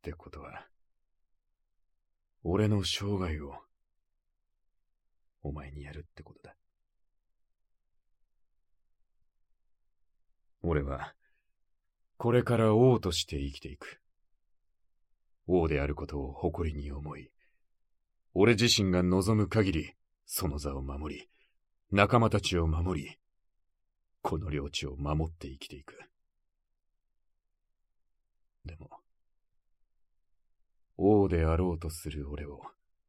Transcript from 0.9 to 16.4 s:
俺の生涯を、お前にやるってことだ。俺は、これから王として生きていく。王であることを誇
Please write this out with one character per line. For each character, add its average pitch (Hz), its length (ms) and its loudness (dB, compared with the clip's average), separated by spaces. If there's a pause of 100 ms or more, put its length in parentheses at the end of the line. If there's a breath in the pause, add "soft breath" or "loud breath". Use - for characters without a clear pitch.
俺 98 260 2
の 101 160 2
生 101 340 -4
涯 82 220 -4
を、 69 120 -12 (1900)
お 73 100 -8
前 73 200 -12
に 71 120 -14
や 71 80 -14
る 80 180 -16
っ - 40 -20
て - 100 -20
こ - 100 -20
と - 80 -20
だ。 - 140 -20 (4000)
俺 80 200 0
は、 67 320 -8 (1040)
こ 120 140 -2
れ 123 120 4
か 123 120 0
ら 110 180 6
王 117 280 6
と 90 100 -2
し - 140 -2
て 78 140 -6
生 69 180 -6
き - 20 -20
て - 80 -14
い 71 80 -14
く。 - 260 -18 (1400)
王 87 220 4
で 76 140 0
あ 71 60 -2
る 76 60 -2
こ 73 140 -10
と 73 140 -6
を 65 100 -8
誇 82 400 -2